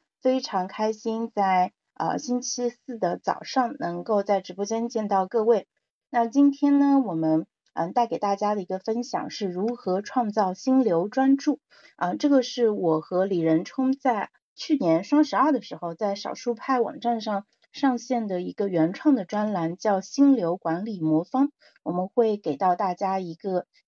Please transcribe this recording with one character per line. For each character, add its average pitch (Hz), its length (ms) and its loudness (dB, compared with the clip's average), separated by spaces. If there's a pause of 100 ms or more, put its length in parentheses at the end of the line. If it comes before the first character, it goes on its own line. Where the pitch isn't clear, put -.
(200)
非 262 220 0
常 190 260 -4
开 220 260 -4
心 226 360 -6
在， 190 440 0 (200)
呃， 165 240 -4
星 247 240 -4
期 247 300 -4
四 240 260 -14
的 180 220 -2
早 - 240 -6
上 - 340 -2
能 175 260 -6
够 208 200 0
在 202 180 0
直 185 120 -12
播 196 120 -6
间 226 240 -4
见 214 180 -4
到 190 200 0
各 220 160 0
位。 214 240 2 (420)
那 233 160 0
今 277 260 4
天 285 280 2
呢， 277 260 4
我 190 80 -4
们， 160 320 0 (300)
嗯， 175 180 -4
带 233 140 2
给 170 100 -6
大 202 180 0
家 208 200 0
的 196 80 -4
一 - 20 -10
个 190 140 -6
分 226 240 -4
享 - 260 -6
是 - 180 -6
如 190 280 -4
何 190 260 -2
创 220 300 -4
造 190 240 0
心 262 280 2
流 180 240 2
专 269 300 4
注。 285 220 -2 (380)
啊， 180 180 -2
这 294 140 0
个 269 120 6
是 240 300 0
我 175 280 2
和 185 260 0
李 196 120 0
仁 160 260 2
冲 262 300 -2
在 233 380 -2 (220)
去 - 220 -2
年 175 280 2
双 294 200 4
十 202 140 0
二 285 160 4
的 233 80 0
时 - 140 -14
候， 170 200 -8
在 202 180 -2
少 202 220 -8
数 240 180 -4
派 247 280 -2
网 214 180 -4
站 233 220 -2
上 208 260 -4 (240)
上 262 260 0
线 233 300 -4
的 185 140 -2
一 180 100 -8
个 202 160 -4
原 170 260 2
创 285 220 2
的 196 100 -2
专 214 280 -2
栏， 170 220 -2
叫 196 260 0
心 277 340 4
流 180 220 0
管 170 280 -4
理 214 140 -8
魔 156 240 2
方。 277 280 0 (320)
我 - 80 -6
们 180 180 -4
会 220 280 2
给 160 200 -4
到 185 180 2
大 190 180 -2
家 190 260 -2
一 175 140 -8
个， 185 320 -4 (220)